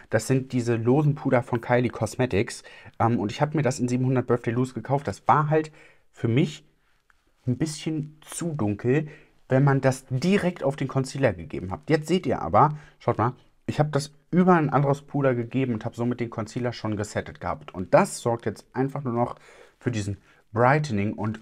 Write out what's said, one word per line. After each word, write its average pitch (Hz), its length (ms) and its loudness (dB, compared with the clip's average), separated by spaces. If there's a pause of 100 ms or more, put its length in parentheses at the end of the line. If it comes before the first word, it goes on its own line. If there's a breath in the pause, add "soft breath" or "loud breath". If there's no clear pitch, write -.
Das - 180 0
sind 131 260 0
diese 120 220 0
losen 135 400 4
Puder 127 300 0
von 120 160 -2
Kylie 123 300 2
Cosmetics. 117 760 -2 (340 loud breath)
Ähm, 113 220 2
und 101 100 -2
ich - 100 -8
hab 151 140 0
mir 156 80 0
das 127 160 0
in 123 80 -2
siebenhundert 127 400 0
Birthday 120 260 0
Loose 127 220 -2
gekauft. 139 320 -4
Das - 220 -4
war 147 220 4
halt 156 200 0 (400 soft breath)
für - 160 -6
mich 123 400 0 (800)
ein 123 120 -2
bisschen 156 640 -6
zu - 300 -8
dunkel, 123 540 0 (420 loud breath)
wenn 131 140 4
man 139 180 4
das 131 300 0
direkt 175 540 0
auf 139 100 0
den 147 140 -4
Concealer 135 440 0
gegeben 85 380 -8
hat. 82 180 -8
Jetzt 151 200 2
seht 175 180 0
ihr 113 160 -2
aber, 123 340 4 (220 loud breath)
schaut - 200 -2
mal, 117 160 0 (320 soft breath)
ich - 120 -2
hab 151 140 0
das 139 200 -4 (200)
über 180 220 6
ein 156 160 4
anderes 139 320 2
Puder 135 340 0
gegeben 120 380 -2
und 107 100 -6
hab 113 100 -8
somit 120 240 -2
den 117 120 -6
Concealer 120 420 -6
schon 107 240 -6
gesettet 101 440 -6
gehabt. 76 320 -8
Und 92 220 0
das 190 240 2
sorgt 117 280 -2
jetzt 104 260 -6
einfach 135 320 -4
nur 120 80 -4
noch 120 240 -2 (420 loud breath)
für 123 140 -4
diesen 101 240 -4 (360 soft breath)
Brightening- 117 600 2
und 107 300 -6